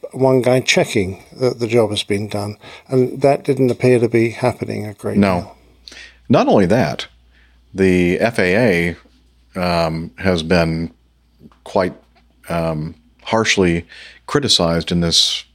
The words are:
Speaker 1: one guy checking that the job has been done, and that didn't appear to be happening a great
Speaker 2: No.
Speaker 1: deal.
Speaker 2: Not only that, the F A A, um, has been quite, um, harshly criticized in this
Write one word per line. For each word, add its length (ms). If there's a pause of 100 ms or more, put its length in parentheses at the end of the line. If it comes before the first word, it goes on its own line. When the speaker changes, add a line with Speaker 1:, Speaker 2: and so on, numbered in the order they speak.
(120)
Speaker 1:
one 300
guy 180
checking 640 (180)
that 180
the 80
job 240
has 120
been 260
done, 280 (320)
and 340
that 220
didn't 260
appear 280
to 100
be 220
happening 560
a 80
great 220
Speaker 2:
No. 240
Speaker 1:
deal. 160 (720)
Speaker 2:
Not 200
only 180
that, 400 (640)
the 480
F 180
A 580 (600)
A, 40
um, 580
has 240
been 500 (720)
quite, 300 (540)
um, 460 (280)
harshly 640 (400)
criticized 640
in 100
this 440 (100)